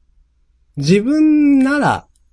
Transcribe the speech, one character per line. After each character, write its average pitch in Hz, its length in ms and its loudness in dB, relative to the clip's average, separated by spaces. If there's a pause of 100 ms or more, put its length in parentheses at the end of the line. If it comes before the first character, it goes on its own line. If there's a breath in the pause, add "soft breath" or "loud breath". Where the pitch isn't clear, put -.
(760)
自 156 260 0
分 294 580 0
な 277 200 -2
ら、 147 280 -4 (260)